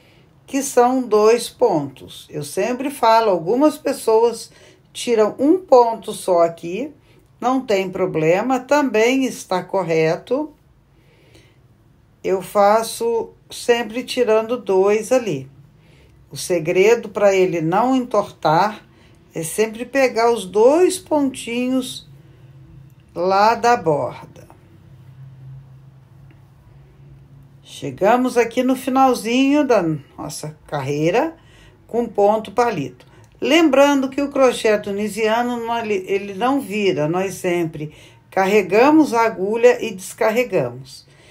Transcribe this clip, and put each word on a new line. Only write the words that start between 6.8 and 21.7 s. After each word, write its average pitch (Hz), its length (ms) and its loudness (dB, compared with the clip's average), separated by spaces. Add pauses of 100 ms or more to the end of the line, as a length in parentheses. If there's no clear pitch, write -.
não 254 180 0
tem 190 300 -2
problema, 185 680 0
também 254 680 0
está 185 380 -6
correto. 175 920 -2 (1700)
Eu 180 200 -2
faço 220 880 0 (160)
sempre 233 540 -2
tirando 220 520 0
dois 208 560 0
ali. 190 380 -2 (800)
O 143 80 -16
segredo 185 720 -2
pra 202 260 0
ele 175 240 0
não 208 360 0
entortar 208 920 -2 (500)
é 160 80 -6
sempre 220 400 -4
pegar 233 480 0
os 208 140 -4
dois 262 540 2
pontinhos 254 1080 -4 (1040)